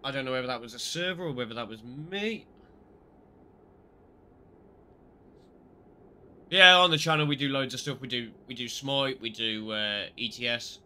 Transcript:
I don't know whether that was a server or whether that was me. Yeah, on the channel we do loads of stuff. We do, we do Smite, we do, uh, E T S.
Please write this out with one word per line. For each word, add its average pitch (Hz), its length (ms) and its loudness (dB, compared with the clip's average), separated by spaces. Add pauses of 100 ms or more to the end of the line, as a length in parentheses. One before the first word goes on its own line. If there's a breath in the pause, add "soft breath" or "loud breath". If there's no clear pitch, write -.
I 135 80 -6
don't 135 140 -4
know 127 60 -4
whether 127 160 -2
that 123 140 -4
was 117 120 -14
a 120 60 -16
server 180 440 -4
or 160 80 -4
whether 120 240 -6
that 117 120 -6
was 110 160 -14
me. 185 600 -8 (4000)
Yeah, 185 280 10
on 180 140 6
the 156 60 2
channel 151 280 2
we 147 100 2
do 139 140 -2
loads 135 240 -2
of 127 60 -8
stuff. 131 200 -8
We 131 80 -12
do, 120 240 -6 (160)
we 131 60 -12
do 120 140 -10
Smite, 139 520 -2
we 113 100 -6
do, 110 420 -4
uh, 104 340 -2 (100)
E 117 140 -6
T 120 180 -6
S. 117 380 -6